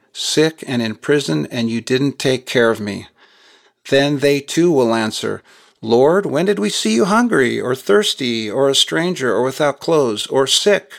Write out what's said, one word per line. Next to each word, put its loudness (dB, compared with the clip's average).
sick -2
and -2
in -4
prison, -2
and -4
you -4
didn't -2
take -2
care 2
of -2
me." -8
Then 2
they 2
too 0
will 2
answer, -4
"Lord, 2
when -2
did 0
we -2
see -2
you 2
hungry, 2
or -2
thirsty, -2
or 0
a 0
stranger, -2
or 0
without -2
clothes, 0
or 0
sick, 0